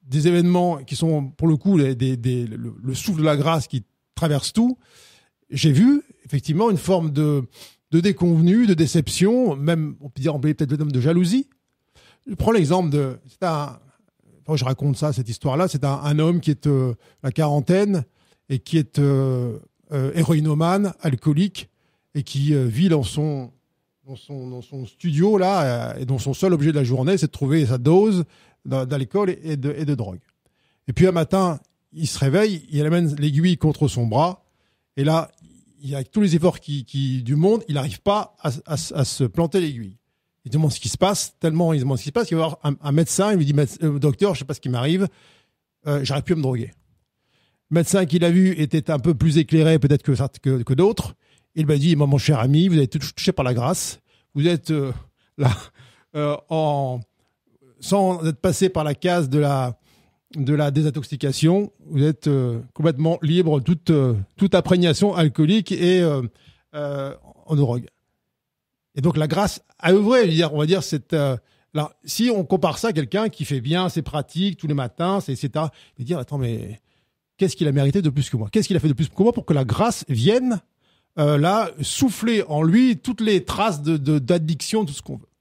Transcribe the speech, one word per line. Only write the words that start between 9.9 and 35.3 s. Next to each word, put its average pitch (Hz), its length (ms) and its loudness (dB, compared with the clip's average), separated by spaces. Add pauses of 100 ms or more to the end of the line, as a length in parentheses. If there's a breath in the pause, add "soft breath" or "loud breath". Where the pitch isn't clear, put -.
on 139 100 -16
peut 135 120 -14
dire, 147 140 -2
on 143 40 -4
peut 147 140 0
peut-être 139 180 -2
le 151 60 -2
terme 147 140 -2
de 127 100 0
jalousie. 175 460 2 (800 soft breath)
Je 214 80 -10
prends - 160 2
l'exemple 175 400 2
de, 135 260 -2 (100)
c'est - 160 -12
un, 147 360 -6 (680)
enfin, 156 100 -4
je 123 100 -2
raconte 135 300 -2
ça, 151 180 -2
cette 117 160 -6
histoire-là, 147 380 -2
c'est 139 160 -4
un, 139 200 -2
un 147 160 0
homme 170 200 2
qui 151 120 -2
est, - 160 -4
euh, 131 260 0 (300 soft breath)
la 131 80 -4
quarantaine 156 760 0 (440)
et 135 100 -2
qui - 180 -2
est, - 220 -2
euh, 135 580 0 (340)
euh, 135 220 -2
héroïnomane, 165 880 0
alcoolique, 156 680 -2 (440)
et 147 80 -4
qui, 139 320 -2
euh, 131 120 2
vit 131 240 0
dans 156 120 2
son, 139 500 -6 (540)
dans 135 100 -18
son, 135 320 -16
dans 123 140 -14
son 131 240 -14
studio, 175 540 0
là, 139 540 0
euh, - 60 -12
et 131 60 -6
dont 131 140 -2
son 131 160 -4
seul 190 180 2
objet 151 180 2
de 147 60 0
la 139 60 2
journée, 131 340 0
c'est 151 100 0
de - 40 -4
trouver 143 340 0
sa 123 140 0
dose 180 440 4 (420 soft breath)
d'a-, 131 200 -4
d'alcool 156 580 -2
et 156 140 -6
de, 139 180 -4
et 151 100 -6
de 143 100 0
drogue. 98 240 -8 (680)
Et 127 60 -6
puis 185 140 4
un 185 40 4
matin, 175 480 0 (320)
il 156 140 -6
se - 140 -6
réveille, 175 500 0
il 151 160 -2
amène 160 300 2
l'aiguille 151 420 2
contre 160 300 0
son 120 180 -2
bras, 151 400 -2 (500)
et 139 80 -2
là, 156 280 0 (500)